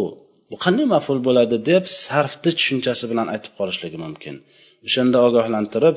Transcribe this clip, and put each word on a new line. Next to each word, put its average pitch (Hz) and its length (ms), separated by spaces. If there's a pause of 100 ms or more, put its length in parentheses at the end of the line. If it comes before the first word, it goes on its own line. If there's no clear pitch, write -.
(520)
Bu 107 60
qanday 220 280
maf'ul 147 340
bo'ladi?" 123 420
deb 175 220 (120)
sarfni 143 560
tushunchasi 123 540
bilan 113 240
aytib 107 240
qolishligi 90 440
mumkin. 78 380 (500)
O'shanda 127 340
ogohlantirib, 117 760